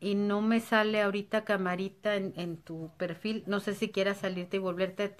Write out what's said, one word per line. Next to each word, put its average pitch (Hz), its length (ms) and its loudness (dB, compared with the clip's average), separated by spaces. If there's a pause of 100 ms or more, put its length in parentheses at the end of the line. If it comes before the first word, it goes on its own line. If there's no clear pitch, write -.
y 202 140 0
no 202 260 2
me 226 200 4
sale 214 420 4
ahorita 202 420 0
camarita 190 720 0
en, 190 200 -2
en 175 200 -6
tu 160 400 -10
perfil. 185 500 -4
No 202 140 0
sé 202 140 -2
si 202 160 -2
quieras 196 280 0
salirte 180 380 -4
y 190 40 2
volverte, 185 600 -2